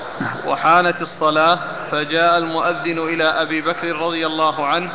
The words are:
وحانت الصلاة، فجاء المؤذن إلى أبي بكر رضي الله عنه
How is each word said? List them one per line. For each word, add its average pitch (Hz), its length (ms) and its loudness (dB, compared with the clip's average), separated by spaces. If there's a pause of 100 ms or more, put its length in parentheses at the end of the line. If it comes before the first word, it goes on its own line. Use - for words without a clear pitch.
(460)
وحانت 170 540 2
الصلاة، 160 580 2 (320)
فجاء 165 480 2
المؤذن 165 600 -2
إلى 165 260 0
أبي 156 360 0
بكر 165 360 -2
رضي 165 300 -2
الله 156 400 0
عنه 170 280 0